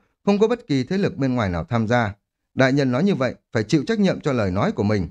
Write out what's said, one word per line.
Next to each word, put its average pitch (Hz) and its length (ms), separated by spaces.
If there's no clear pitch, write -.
không 202 140
có 214 100
bất 240 180
kỳ 135 180
thế 190 140
lực 160 180
bên 131 180
ngoài 107 160
nào 85 140
tham 113 240
gia. 117 260
Đại 127 180
nhân 139 200
nói 135 120
như 202 100
vậy, 123 200
phải 110 120
chịu 147 220
trách 220 140
nhiệm 180 200
cho 147 120
lời 107 180
nói 120 220
của 127 100
mình. 101 280